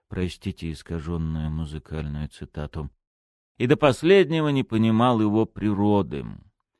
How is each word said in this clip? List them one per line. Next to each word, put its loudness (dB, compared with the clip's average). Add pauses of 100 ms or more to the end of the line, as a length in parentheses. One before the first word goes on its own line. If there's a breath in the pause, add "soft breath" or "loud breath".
Простите -6
искажённую -6
музыкальную -8
цитату. -12 (680)
И -2
до 4
последнего 4
не 0
понимал 2
его 2
природы. 0 (560)